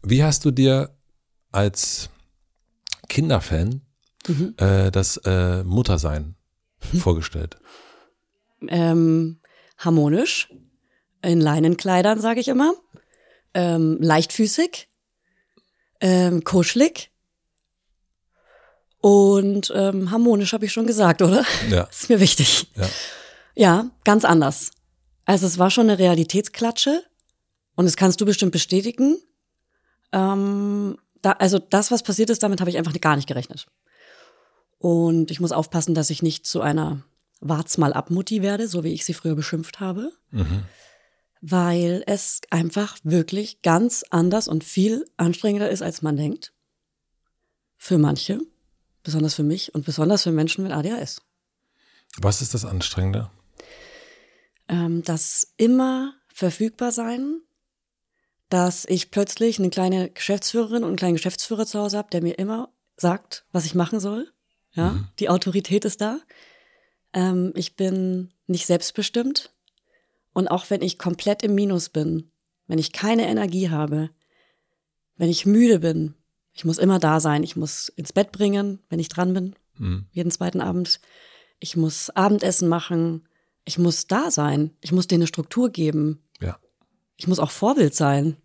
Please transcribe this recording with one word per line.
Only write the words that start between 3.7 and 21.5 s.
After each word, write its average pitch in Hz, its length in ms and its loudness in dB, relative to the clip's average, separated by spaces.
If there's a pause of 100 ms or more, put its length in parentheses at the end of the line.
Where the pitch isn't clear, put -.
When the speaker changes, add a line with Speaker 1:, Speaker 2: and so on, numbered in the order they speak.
Speaker 2:
Mhm. 175 300 -2
Speaker 1:
äh, 95 340 4
das, 95 340 0
äh, 92 380 0
Muttersein 82 720 0 (580)
Speaker 2:
Mhm. 175 60 0
Speaker 1:
vorgestellt? 80 580 -2 (1080)
Speaker 2:
Ähm, 165 720 2 (400)
harmonisch, 165 720 2 (760)
in 170 180 4
Leinenkleidern, 175 800 2
sag 226 180 0
ich 240 100 -4
immer, 277 240 2 (840)
ähm, 165 440 2
leichtfüßig, 170 880 2 (1120)
ähm, 180 420 4
kuschelig - 680 2 (1900)
und, 202 760 6
ähm, 196 340 0
harmonisch, 220 440 2
hab 208 100 -2
ich 202 80 -4
schon 226 160 -2
gesagt, 208 340 4
oder? 196 220 4 (260)